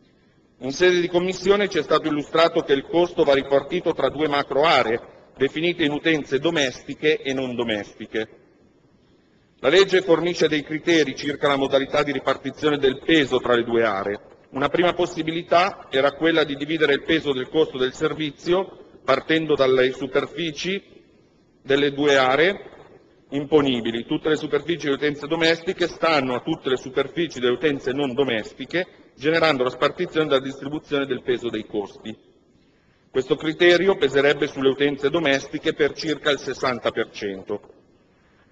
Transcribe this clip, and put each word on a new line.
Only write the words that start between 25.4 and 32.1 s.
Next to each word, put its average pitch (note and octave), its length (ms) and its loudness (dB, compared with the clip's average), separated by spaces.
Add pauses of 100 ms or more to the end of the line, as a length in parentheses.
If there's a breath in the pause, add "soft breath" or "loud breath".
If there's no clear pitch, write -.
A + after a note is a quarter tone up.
stanno C#3 460 0
a A#2 60 -4
tutte D#3+ 280 -6
le B2+ 80 2
superfici C#3 640 -6
delle B2 140 2
utenze C3+ 380 -2
non C#3 200 -4
domestiche, C3 760 -4 (300 loud breath)
generando D#3 460 2
la B2 80 0
spartizione D#3 560 -2
della C#3 140 2
distribuzione C#3 640 -6
del B2 160 -6
peso A#2 260 -4
dei A2 160 -6
costi. G#2 500 -8 (960 soft breath)